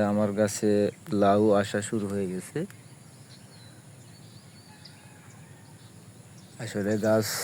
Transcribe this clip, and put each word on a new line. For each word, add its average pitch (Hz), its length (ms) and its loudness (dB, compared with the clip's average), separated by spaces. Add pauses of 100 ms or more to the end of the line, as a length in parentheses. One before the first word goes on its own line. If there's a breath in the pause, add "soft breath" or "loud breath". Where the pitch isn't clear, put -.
আমার 104 280 0
গাছে 104 400 0 (400)
লাউ 101 300 4 (120)
আসা 101 280 0
শুরু 104 260 -4
হয়ে 98 200 -4
গেছে। 92 320 -8 (4000)
আসলে 104 380 -4
গাছ 107 300 2 (160)